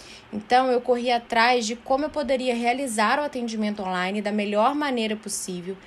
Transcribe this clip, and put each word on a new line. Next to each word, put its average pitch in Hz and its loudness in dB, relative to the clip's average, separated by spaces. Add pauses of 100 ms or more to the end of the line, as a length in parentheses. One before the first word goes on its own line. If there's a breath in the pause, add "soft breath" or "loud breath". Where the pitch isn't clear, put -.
(320 loud breath)
Então, 247 2
eu 240 2
corri 240 0
atrás 233 2
de 226 -4
como 269 -2
eu 302 -6
poderia 254 -2
realizar 240 0
o - -2
atendimento 220 -4
online 185 -2
da 208 -2
melhor 208 2
maneira 247 -2
possível, 190 -8 (100)